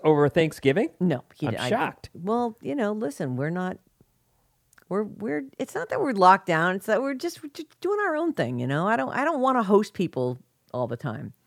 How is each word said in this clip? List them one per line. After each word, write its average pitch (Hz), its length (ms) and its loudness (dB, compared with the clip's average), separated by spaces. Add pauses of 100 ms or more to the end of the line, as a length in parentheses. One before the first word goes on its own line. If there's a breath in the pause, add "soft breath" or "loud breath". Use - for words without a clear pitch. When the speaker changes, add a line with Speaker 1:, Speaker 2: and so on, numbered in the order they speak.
Speaker 1:
over 147 240 6
Thanksgiving? 151 600 2 (120)
Speaker 2:
No, 160 220 0 (120)
he 147 120 -6
Speaker 1:
I'm 113 60 0
Speaker 2:
d-, - 60 -6
I 127 100 -2
Speaker 1:
shocked. - 440 -4
Speaker 2:
Well, 220 480 -4
you 277 140 -6
know, 214 180 -2
listen, 214 420 -4
we're 139 140 -2
not, 185 280 -6 (1120)
we're, 202 140 -2
we're, 254 400 -6 (140)
it's - 180 -8
not 453 140 -6
that 523 120 -2
we're 294 120 0
locked 190 320 6
down. 175 300 2
It's 202 120 -8
that 220 140 2
we're 277 140 -4
just, 339 280 -8
we're 294 60 -14
just - 320 -18
doing 415 200 -2
our 349 140 0
own 330 180 -2
thing, 123 260 -4
you 123 80 -2
know? 151 200 0
I 220 100 2
don't, 262 160 -4
I 262 120 -2
don't 311 160 -2
wanna 254 220 2
host 202 300 2
people 127 440 -2 (360)
all 123 140 -2
the 120 100 -6
time. 110 340 -8 (140)